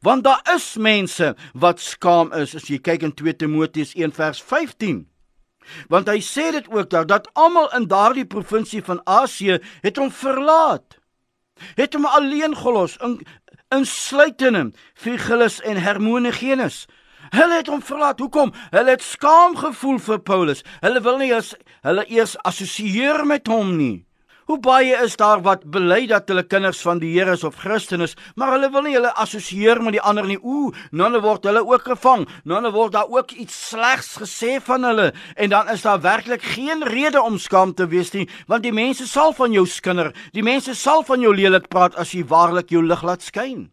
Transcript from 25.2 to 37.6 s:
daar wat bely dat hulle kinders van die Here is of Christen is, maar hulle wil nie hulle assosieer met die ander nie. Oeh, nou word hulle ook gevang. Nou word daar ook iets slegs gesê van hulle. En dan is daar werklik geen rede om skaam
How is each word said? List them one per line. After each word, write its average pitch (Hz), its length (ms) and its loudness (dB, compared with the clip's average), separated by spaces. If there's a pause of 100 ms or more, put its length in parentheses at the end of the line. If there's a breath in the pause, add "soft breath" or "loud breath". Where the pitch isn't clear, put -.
daar 208 240 4
wat 190 240 2
bely 185 400 2
dat 202 240 0
hulle 185 160 2
kinders 190 320 0
van 175 220 -2
die 165 100 -4
Here 185 240 2
is - 80 -8
of 151 160 -6
Christen 196 400 -4
is, 165 140 -4 (180 loud breath)
maar 262 220 -2
hulle 269 180 2
wil 277 140 0
nie 294 80 -4
hulle 240 160 2 (100)
assosieer 214 640 0
met 220 140 -2
die - 20 -2
ander 208 240 0
nie. 196 160 -4
Oeh, 269 320 -4 (160 loud breath)
nou 214 320 0
word 208 240 0
hulle 208 240 2
ook 247 220 0
gevang. 247 340 2 (240 loud breath)
Nou 185 140 -2 (100)
word 214 220 0
daar 208 180 -2
ook 247 240 -2
iets - 220 -14 (100)
slegs 240 480 -2
gesê 226 380 -6 (100)
van 254 240 -2
hulle. 214 220 2 (260 loud breath)
En 208 160 0
dan 202 160 2
is 208 160 -6
daar 202 160 2
werklik 214 400 -2 (140)
geen 302 340 -6
rede 269 320 0
om 226 160 0
skaam 185 400 2